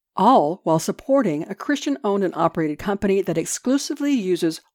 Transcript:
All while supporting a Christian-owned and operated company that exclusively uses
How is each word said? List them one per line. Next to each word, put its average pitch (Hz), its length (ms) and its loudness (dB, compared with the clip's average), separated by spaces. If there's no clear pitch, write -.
All 185 480 4
while 160 140 2
supporting 190 720 0
a - 60 -8
Christian-owned 269 680 -2
and 170 120 -2
operated 160 420 0
company 196 460 0
that 170 160 -2
exclusively 285 720 -2
uses 180 500 0